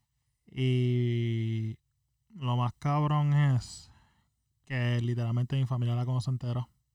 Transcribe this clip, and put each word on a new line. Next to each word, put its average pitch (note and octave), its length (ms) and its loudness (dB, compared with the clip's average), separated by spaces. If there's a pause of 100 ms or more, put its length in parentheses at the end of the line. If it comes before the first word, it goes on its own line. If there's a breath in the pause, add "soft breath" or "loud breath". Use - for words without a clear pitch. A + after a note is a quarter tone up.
(460)
y A#2+ 1300 0 (560)
lo B2+ 240 -2
más A#2+ 200 0
cabrón D3 540 2
es C#3+ 580 2 (760 soft breath)
que A#2+ 340 0
literalmente A#2+ 560 0
mi C3+ 80 0
familia A#2+ 300 0
la B2 100 0
conoce B2+ 260 -2
entera. A#2+ 380 -4 (260)